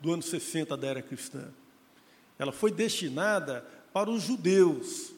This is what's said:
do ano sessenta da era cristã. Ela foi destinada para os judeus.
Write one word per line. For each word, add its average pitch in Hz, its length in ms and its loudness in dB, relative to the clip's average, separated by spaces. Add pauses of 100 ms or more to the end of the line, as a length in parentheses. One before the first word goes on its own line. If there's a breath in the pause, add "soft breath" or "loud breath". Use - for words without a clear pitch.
do 165 100 0
ano 165 100 0
sessenta 160 540 -4
da 135 120 -4
era 131 120 -4
cristã. 135 480 -10 (880 soft breath)
Ela 139 140 -4
foi 214 180 2
destinada 165 960 -2 (240 loud breath)
para 208 200 0
os 226 120 0
judeus. 180 960 4